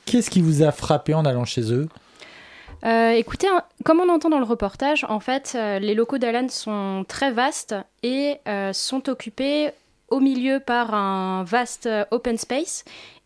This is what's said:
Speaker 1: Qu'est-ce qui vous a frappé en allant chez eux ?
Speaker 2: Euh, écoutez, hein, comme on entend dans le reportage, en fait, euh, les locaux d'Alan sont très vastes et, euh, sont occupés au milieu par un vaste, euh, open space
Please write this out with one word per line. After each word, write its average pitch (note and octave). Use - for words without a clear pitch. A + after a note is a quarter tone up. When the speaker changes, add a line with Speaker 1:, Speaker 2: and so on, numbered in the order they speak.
Speaker 1:
Qu'est-ce A#3+
qui F#3
vous D#3+
a D3
frappé -
en D#3+
allant B2
chez A2+
eux ? C#3+
Speaker 2:
Euh, A3+
écoutez, A#3
hein, F#4
comme D#4+
on F4
entend E4
dans D4+
le B3
reportage, A#3+
en G#3+
fait, C4+
euh, G#3+
les G#3
locaux A#3
d'Alan A#3+
sont G3
très -
vastes B3
et, C#4
euh, G3
sont C4
occupés C#4
au C4+
milieu C4+
par A#3+
un F#3+
vaste, A#3
euh, G#3+
open A3+
space -